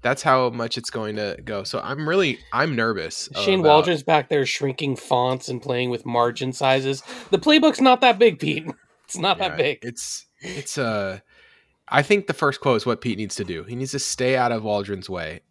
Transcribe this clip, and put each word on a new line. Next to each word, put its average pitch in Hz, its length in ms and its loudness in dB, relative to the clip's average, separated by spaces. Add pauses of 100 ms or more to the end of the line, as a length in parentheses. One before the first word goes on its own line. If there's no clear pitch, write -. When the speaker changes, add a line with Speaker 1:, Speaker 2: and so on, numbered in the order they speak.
Speaker 1:
that's 127 200 -2
how 131 280 4
much 117 280 -6
it's 117 120 -10
going 107 260 -6
to 104 300 -4
go. 104 180 -6
So - 180 -6
I'm 147 280 -6
really, 170 300 2 (120)
I'm 139 240 0
nervous 107 540 -4 (160)
Speaker 2:
Shane 190 160 4
Speaker 1:
about 156 80 6
Speaker 2:
Waldron's 156 340 6
back 151 240 2
there 143 180 2
shrinking 135 520 -4
fonts 127 500 0
and 127 140 -6
playing 123 280 -2
with 117 160 -6
margin 120 460 0
sizes. 135 500 0 (280)
The - 100 4
playbook's 311 400 4
not 254 220 6
that 233 180 6
big, 208 200 6
Pete. 151 300 -4
<laughs> - 60 -12 (300)
It's - 120 -12
not 185 220 0
Speaker 1:
Yeah, 190 100 -2
Speaker 2:
that 156 80 -8
big. 147 260 0
Speaker 1:
it's, - 420 -12 (160)
it's, - 360 -10
uh, 104 420 -2 (720)
I 143 120 2
think 202 260 0
the - 60 -4
first 143 280 -2
quote 127 160 2
is 107 80 -4
what 117 160 -2
Pete 107 160 -4
needs 104 180 -8
to 107 80 -6
do. 87 200 -8
He 120 120 -12
needs 131 160 -8
to 143 80 -6
stay 131 380 0
out 120 160 2
of 113 100 -4
Waldron's 101 460 -4
way. 85 420 -8